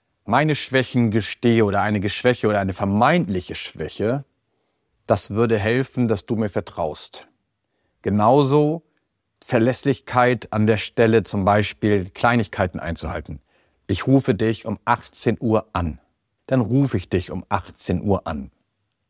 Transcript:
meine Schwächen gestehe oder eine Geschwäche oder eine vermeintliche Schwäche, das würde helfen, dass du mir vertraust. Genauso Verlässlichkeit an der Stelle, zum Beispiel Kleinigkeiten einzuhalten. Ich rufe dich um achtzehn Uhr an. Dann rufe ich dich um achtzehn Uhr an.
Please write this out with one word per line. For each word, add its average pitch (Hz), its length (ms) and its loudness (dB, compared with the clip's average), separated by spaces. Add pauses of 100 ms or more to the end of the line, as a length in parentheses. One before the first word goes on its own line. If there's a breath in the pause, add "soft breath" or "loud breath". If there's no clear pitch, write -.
(240)
meine 143 300 0
Schwächen 123 560 0
gestehe 113 540 2
oder 101 180 0
eine 104 160 0
Geschwäche 110 480 0
oder 104 140 0
eine 95 120 -2
vermeintliche 104 840 0
Schwäche, 107 680 -6 (840)
das - 240 0
würde 110 280 2
helfen, 123 480 0
dass 107 180 -2
du 113 120 -4
mir 107 140 -2
vertraust. - 800 -8 (720)
Genauso 139 840 2 (600)
Verlässlichkeit 123 1080 0
an 107 160 2
der 110 80 4
Stelle, 113 480 2
zum 101 200 -4
Beispiel 101 640 0
Kleinigkeiten 117 680 0
einzuhalten. 80 600 -8 (500)
Ich 95 160 -2
rufe 131 300 4
dich 110 300 -2
um 107 180 -6
achtzehn - 560 -2
Uhr 110 320 2
an. 82 260 -2 (480)
Dann 131 140 0
rufe 123 360 0
ich 90 120 -6
dich 87 240 -2
um 92 160 -8
achtzehn - 540 -4
Uhr 98 220 0
an. 71 280 -8 (580)